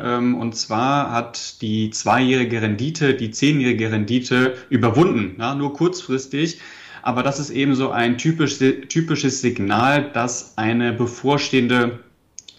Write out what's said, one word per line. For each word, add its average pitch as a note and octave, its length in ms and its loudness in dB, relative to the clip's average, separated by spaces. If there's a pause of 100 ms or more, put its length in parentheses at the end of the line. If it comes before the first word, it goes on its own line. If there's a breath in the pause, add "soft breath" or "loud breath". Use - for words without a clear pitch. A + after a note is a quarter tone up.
ähm, B2 360 0
und A#2 180 -4
zwar B2+ 560 0
hat - 500 -6
die A2 300 -2
zweijährige A#2+ 720 2
Rendite, C3 520 0
die A2+ 180 -6
zehnjährige B2 580 2
Rendite B2 640 2 (140 loud breath)
überwunden, A#2+ 720 2
ja, C3 160 -2
nur C#3+ 160 -4
kurzfristig. D3+ 880 -2 (420 loud breath)
Aber B2 220 0
das D3 160 -2
ist C#3 100 -8
eben C#3 240 2
so B2+ 160 0
ein A#2+ 260 2
typisch-, C#3+ 720 0
typisches D#3 520 0
Signal, B2 720 2
das - 440 -4
eine A#2 360 0
bevorstehende B2 1080 0 (600)